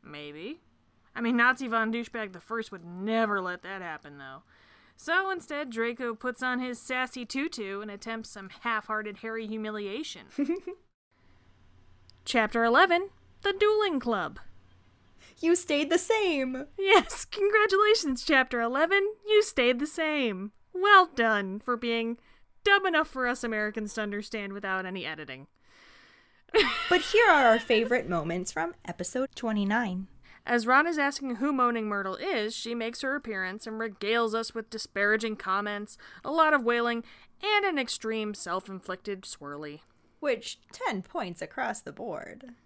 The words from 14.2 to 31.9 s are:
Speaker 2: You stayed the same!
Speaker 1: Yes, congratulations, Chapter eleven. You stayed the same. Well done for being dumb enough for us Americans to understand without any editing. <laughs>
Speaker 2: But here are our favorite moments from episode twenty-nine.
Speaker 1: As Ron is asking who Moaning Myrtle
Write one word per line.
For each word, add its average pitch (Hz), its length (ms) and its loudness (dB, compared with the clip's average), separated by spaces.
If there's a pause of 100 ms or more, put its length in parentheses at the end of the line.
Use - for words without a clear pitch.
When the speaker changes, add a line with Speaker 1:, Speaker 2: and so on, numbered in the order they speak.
Speaker 2:
You 330 160 4
stayed 294 340 0
the 330 80 4
same! 294 720 0 (100)
Speaker 1:
Yes, 392 480 4
congratulations, 415 1000 4
Chapter 254 380 2
eleven. 311 400 2 (260)
You 427 140 8
stayed 247 380 2
the 285 80 -2
same. 254 640 -2 (220)
Well 381 400 8
done 208 460 0
for 247 160 -4
being 233 420 -2 (460)
dumb 392 220 4
enough 320 220 2
for 254 200 -4
us 247 160 -2
Americans 214 520 -4
to 220 60 -4
understand 208 520 -6
without 190 320 -4
any 185 200 -8
editing. 139 420 -10 (1040)
<laughs> 440 80 8 (280)
Speaker 2:
But 359 120 6
here 453 280 6
are 285 180 8
our 226 120 8
favorite 226 500 2
moments 170 420 -2
from - 240 -2 (100)
episode 254 500 -4
twenty-nine. 208 720 -2 (380)
Speaker 1:
As 233 220 0
Ron 277 200 6
is 339 100 -2
asking 277 380 -2
who 277 180 0
Moaning 240 340 2
Myrtle 196 280 -2